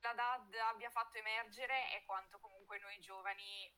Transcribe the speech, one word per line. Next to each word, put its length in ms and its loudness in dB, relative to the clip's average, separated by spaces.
la 140 2
dad 400 2
abbia 360 2
fatto 280 0
emergere 720 2
è 140 -2
quanto 340 -2
comunque 400 -10
noi 220 -10
giovani, 760 -6